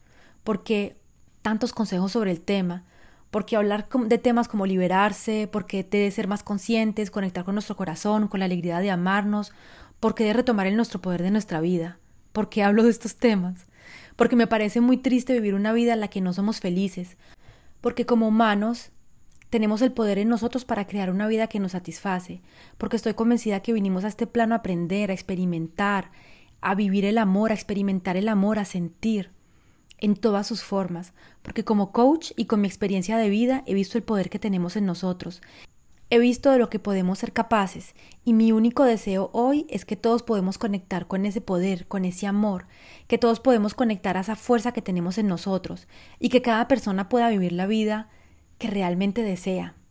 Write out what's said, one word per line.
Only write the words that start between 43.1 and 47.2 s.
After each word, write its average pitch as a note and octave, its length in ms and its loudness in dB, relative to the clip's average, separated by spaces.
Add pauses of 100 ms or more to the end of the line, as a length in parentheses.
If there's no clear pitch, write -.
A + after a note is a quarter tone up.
todos A#3 220 2
podemos G#3+ 340 2
conectar G#3 420 -2
a F#3+ 40 0
esa G3+ 160 -4
fuerza A#3+ 360 0
que A#3 100 -8
tenemos F3+ 360 -2
en G#3+ 80 0
nosotros F3+ 600 -4 (320)
y A#3+ 80 2
que B3 140 6
cada A3+ 260 2
persona G3+ 400 0
pueda A#3 200 4